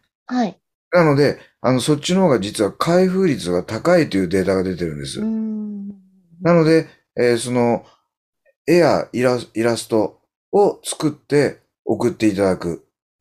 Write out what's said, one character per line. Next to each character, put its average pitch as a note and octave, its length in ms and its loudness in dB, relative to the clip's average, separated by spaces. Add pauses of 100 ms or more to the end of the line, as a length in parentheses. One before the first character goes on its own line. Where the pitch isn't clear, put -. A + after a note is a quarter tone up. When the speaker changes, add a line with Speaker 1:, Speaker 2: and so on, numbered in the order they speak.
(260)
Speaker 1:
は B3 180 -2
い。 - 160 -8 (320)
Speaker 2:
な F3 100 4
の D3 140 2
で、 C#3 220 0 (240)
あ A#2+ 100 2
の、 B2+ 80 0
そ D3+ 140 0
っ C#3+ 40 -2
ち F3 160 -4
の F#3+ 100 2
方 C#3 40 4
が A2+ 120 2
実 G2+ 220 -4
は G2 120 0
開 F3+ 340 2
封 F#3 180 0
率 F#2+ 240 -2
が F2 120 0
高 E3 360 0
い D#3 120 0
と G2 80 -2
い F#2+ 60 0
う F2 40 -2
デ F#2 140 0
ー - 20 -2
タ F#2+ 100 0
が F#2+ 80 0
出 F#2 140 -4
て E2 80 -6
る D#2 120 -6
ん - 20 -10
で C#2 80 -10
す。 C2+ 140 -10
Speaker 1:
う - 20 -6
ー G#3+ 40 -4
ん。 G#3+ 600 -6 (540)
Speaker 2:
な E3+ 100 2
の E3+ 100 4
で、 D#3+ 260 2 (280)
え A#2+ 160 2
ー、 A#2 60 0
そ B2 140 -8
の、 A#2+ 340 0 (800)
絵 E3 100 4
や B2 380 2
イ A#2+ 80 -2
ラ-、 B2 160 2 (160)
イ G#2+ 80 -2
ラ A#2 160 0
ス - 100 -12
ト、 A2 320 0 (320)
を G3 320 2
作 - 240 -6
っ D3 40 -8
て C#3 480 -2 (240)
送 A2+ 260 -2
っ - 20 -4
て A2 140 0
い G2+ 80 2
た G2 100 0
だ F#2 120 2
く E2 300 -8 (340)